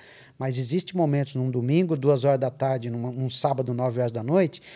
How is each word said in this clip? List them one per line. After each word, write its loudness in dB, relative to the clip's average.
Mas -4
existe -2
momentos 0
num -2
domingo, 2
duas 2
horas 4
da -2
tarde, -2
numa, -4
num -4
sábado, 0
nove -2
horas 2
da -6
noite, 2